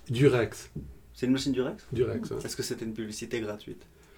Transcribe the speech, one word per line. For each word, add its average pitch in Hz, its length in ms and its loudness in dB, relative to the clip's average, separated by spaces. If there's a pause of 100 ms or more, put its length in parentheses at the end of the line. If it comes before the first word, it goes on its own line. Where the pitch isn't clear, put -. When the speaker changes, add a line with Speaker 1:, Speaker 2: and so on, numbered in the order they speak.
Speaker 1:
Durex. 123 600 4 (460)
Speaker 2:
C'est - 100 -2
une 123 60 6
machine 135 200 2
Durex ? 127 400 0
Speaker 1:
Durex, 113 380 0
ouais. 113 160 -4
Speaker 2:
Est-ce 117 100 -8
que - 60 -4
c'était - 240 -6
une 113 80 -4
publicité 113 480 -6
gratuite ? 104 400 -8 (360)